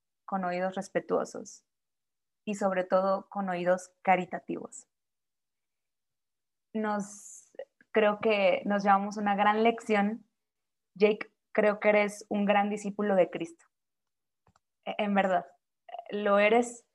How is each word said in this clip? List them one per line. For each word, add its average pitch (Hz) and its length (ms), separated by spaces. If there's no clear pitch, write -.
con 190 180
oídos 180 320
respetuosos - 880
y 208 100
sobre 190 280
todo 190 460
con 190 200
oídos 180 420
caritativos. - 840
Nos, 208 800
creo 208 280
que 202 460
nos 202 180
llevamos 202 340
una 208 180
gran 208 280
lección. 220 600
Jake, 214 380
creo 208 280
que 208 100
eres 208 400
un 208 160
gran 202 240
discípulo 208 460
de 175 160
Cristo. - 340
E-, 196 140
en 202 160
verdad, 185 320
lo 202 260
eres. 220 580